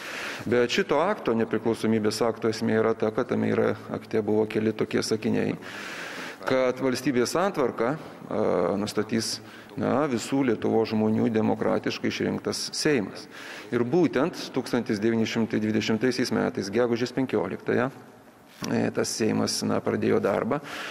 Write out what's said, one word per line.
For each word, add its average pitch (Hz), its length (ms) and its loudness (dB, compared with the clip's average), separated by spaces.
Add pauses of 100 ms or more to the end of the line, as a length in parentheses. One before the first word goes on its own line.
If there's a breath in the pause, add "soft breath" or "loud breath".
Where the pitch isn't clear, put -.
(480 loud breath)
Bet 120 240 4
šito 156 320 2
akto, 202 320 0
nepriklausomybės 110 880 2
akto, 113 300 2
esmė 113 260 2
yra 110 160 4
ta, 110 160 0
kad 120 220 -2
tame 110 180 2
yra, 110 220 2 (180)
akte 107 320 -2
buvo 107 240 2
keli 110 240 0
tokie 110 320 0
sakiniai, 104 540 0 (880 loud breath)
kad 127 340 2
valstybės 123 560 0
santvarką, 139 600 0
a, - 460 -6 (380)
nustatys, 107 600 -2 (400 loud breath)
na, 110 280 2
visų 135 420 0
Lietuvos 110 440 2
žmonių 110 400 2
demokratiškai 107 800 0
išrinktas 101 640 -2
Seimas. 127 500 0 (480 loud breath)
Ir 117 100 2
būtent 147 540 2 (180)
tūkstantis 113 480 0
devyni 113 240 4
šimtai 113 360 0
dvidešimtaisiais 110 720 2
metais, 98 380 0
gegužės 120 420 2
penkioliktąją, 113 760 0
e, - 960 -6 (100)
tas 113 160 0
Seimas, 110 560 0
na, 107 160 0
pradėjo 107 400 2
darbą 104 380 0 (300 loud breath)